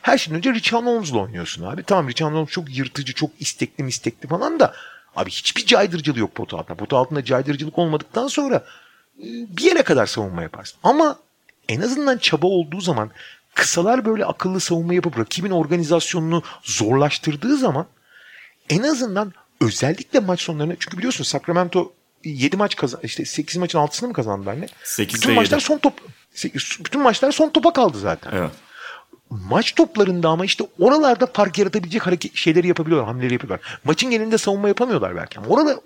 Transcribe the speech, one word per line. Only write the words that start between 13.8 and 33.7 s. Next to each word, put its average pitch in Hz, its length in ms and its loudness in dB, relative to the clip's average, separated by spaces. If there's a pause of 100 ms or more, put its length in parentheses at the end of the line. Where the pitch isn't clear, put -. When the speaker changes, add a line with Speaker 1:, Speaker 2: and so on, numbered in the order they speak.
Speaker 1:
böyle 220 200 0
akıllı 185 360 -2
savunma 170 340 0
yapıp 175 240 0
rakibin 170 320 -4
organizasyonunu 165 920 0 (200)
zorlaştırdığı 147 920 0
zaman 190 300 0 (840)
en 190 120 2
azından 226 500 -2 (280)
özellikle 135 600 0
maç 185 200 0
sonlarına, 156 400 -4
çünkü - 180 -8
biliyorsun 233 260 -4
Sacramento 175 680 0 (320)
yedi 156 320 0
maç 202 200 0
kazan-, 127 260 -4
işte - 220 -6
sekiz - 320 -6
maçın 175 220 0
altısını 151 300 0
mı 240 60 -8
kazandılar 104 460 -4
ne? 196 80 -10 (160)
Speaker 2:
Sekizde - 380 -2
Speaker 1:
Bütün 262 120 4
maçlar 220 220 4
Speaker 2:
yedi. 285 80 -2
Speaker 1:
son 294 140 0
top, 277 220 0 (340)
se-, - 500 -8
bütün 285 180 -2
maçlar 262 300 4
son 311 180 2
topa 320 220 4
kaldı 202 260 2
zaten. 95 360 -4
Speaker 2:
Evet. 85 160 0 (800)
Speaker 1:
Maç 110 440 -2
toplarında 190 540 2
ama 165 160 2
işte 196 200 -2 (140)
oralarda 254 480 6
fark 196 320 0
yaratabilecek 190 480 0
hareket, 180 300 -2
şeyleri 170 320 4
yapabiliyorlar, 160 400 2
hamleleri 123 240 -2
yapıyorlar. 107 280 -4 (240)